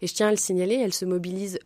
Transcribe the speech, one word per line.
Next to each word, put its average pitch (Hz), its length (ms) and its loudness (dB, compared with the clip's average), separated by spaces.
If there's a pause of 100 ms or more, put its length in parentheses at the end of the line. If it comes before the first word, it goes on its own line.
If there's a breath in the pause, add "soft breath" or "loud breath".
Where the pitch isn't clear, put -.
Et 180 60 -2
je - 80 -6
tiens 214 140 4
à - 20 4
le 214 60 4
signaler, 185 360 0
elles 240 180 2
se - 140 -4
mobilisent 180 600 -2